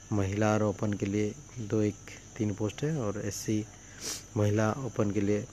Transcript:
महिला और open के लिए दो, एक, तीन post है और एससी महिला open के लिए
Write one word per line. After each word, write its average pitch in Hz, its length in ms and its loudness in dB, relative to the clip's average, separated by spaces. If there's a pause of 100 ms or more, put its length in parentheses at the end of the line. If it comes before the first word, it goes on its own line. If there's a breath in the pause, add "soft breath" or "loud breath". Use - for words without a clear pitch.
(120)
महिला 104 420 4
और 107 80 4
open 104 300 0
के 101 140 -2
लिए 104 280 0 (240)
दो, 107 240 0
एक, 104 120 2 (420)
तीन 107 180 0
post 104 280 -4
है 151 180 0
और 104 260 -2
एससी 107 400 -2 (720 loud breath)
महिला 107 360 4
open 113 380 0
के 101 100 0
लिए 104 320 2